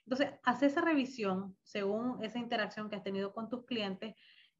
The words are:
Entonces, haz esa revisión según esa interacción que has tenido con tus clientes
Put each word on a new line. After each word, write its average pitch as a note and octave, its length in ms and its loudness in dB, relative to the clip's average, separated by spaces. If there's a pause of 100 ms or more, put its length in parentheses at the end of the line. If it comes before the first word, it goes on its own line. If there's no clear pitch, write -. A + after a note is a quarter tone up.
Entonces, C4 300 0 (100)
haz B3 180 4
esa C#4+ 200 6
revisión G#3 800 2
según G#3+ 600 -2
esa A3 160 -4
interacción G#3+ 520 -2
que G#3 60 -4
has G3 60 -8
tenido G3 300 -2
con A3 160 -6
tus A#3+ 160 -6
clientes G#3 500 -4 (460)